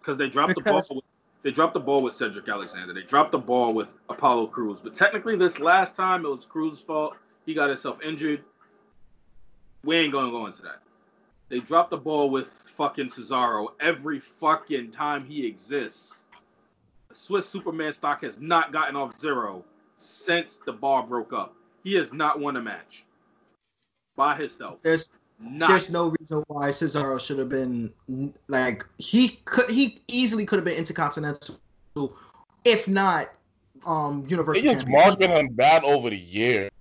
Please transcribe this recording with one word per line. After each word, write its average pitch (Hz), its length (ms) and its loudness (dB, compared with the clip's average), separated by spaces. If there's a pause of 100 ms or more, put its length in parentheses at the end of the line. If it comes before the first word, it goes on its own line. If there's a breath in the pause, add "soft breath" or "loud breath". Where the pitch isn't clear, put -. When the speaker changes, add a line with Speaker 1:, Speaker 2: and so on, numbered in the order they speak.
Speaker 1:
'cause 143 140 -4
they 135 120 0
dropped 147 260 2
Speaker 2:
Because 196 320 0
Speaker 1:
the 143 60 -10
ball. 127 40 -8
With, - 80 -12 (380)
they 143 60 0
dropped 160 240 2
the 170 60 -2
ball 139 240 2
with 123 100 -2
Cedric 104 340 -6
Alexander. 92 460 -10
They 95 80 -10
dropped 143 300 2
the 139 80 0
ball 123 340 0
with 107 200 -4 (160)
Apollo 120 380 2
Crews. 107 320 -6
But 110 140 -14
technically, 202 420 2
this 175 240 0
last 175 360 4
time 185 280 0
it 147 60 -4
was 131 160 -8
Crews' 156 340 -6
fault. 151 360 -4 (320)
He 160 80 -6
got 143 140 0
himself 135 340 -6
injured. 151 400 -4 (1400)
We 156 140 0
ain't 156 160 0
gonna 131 160 -2
go 117 160 -8
into 98 160 -18
that. 82 200 -18 (680)
They 127 120 -4
dropped 165 280 2
the 170 80 -6
ball 147 320 0
with 135 200 -2
fucking - 600 -6
Cesaro 117 600 -2 (100)
every 147 400 -2
fucking 151 720 -2
time 147 340 -6
he 139 220 -8
exists. 110 680 -8 (960)
Swiss - 360 -4
Superman 160 420 -6
stock 143 320 -4
has 113 160 -10
not 160 320 0
gotten 143 240 -2
off 135 240 -8
zero 113 460 -6 (320)
since - 680 -4
the 127 100 -8
bar 127 280 0
broke 117 320 -6
up. 104 220 -8 (280)
He 196 120 -4
has 151 180 0
not 151 260 0
won 143 180 -4
a 120 40 -6
match 98 420 -14 (1120)
by 139 220 2
himself. 120 440 -10
Speaker 2:
There's, 160 280 2 (300)
Speaker 1:
Not. 143 300 0
Speaker 2:
there's 180 200 4
no 165 300 0
reason 156 280 -4
why 143 220 -4
Cesaro 135 500 -2
should 139 200 -6
have 127 100 -4
been, 123 420 -4 (560)
like, 127 380 -2 (120)
he - 480 2
could, 247 240 2
he 240 380 0
easily 226 380 0
could 202 120 0
have 180 80 0
been 170 120 -2
Intercontinental, 151 800 -6 (1080 soft breath)
if 220 240 4
not, 190 400 2 (580)
um, 147 420 -2
Universal 160 340 2
Speaker 3:
They 269 120 6
just 156 120 -2
Speaker 2:
Champion. 135 160 8
Speaker 3:
marketed 190 300 8
him 151 180 4
bad 160 340 6
over 139 280 4
the 104 60 -6
years. 98 520 0 (120)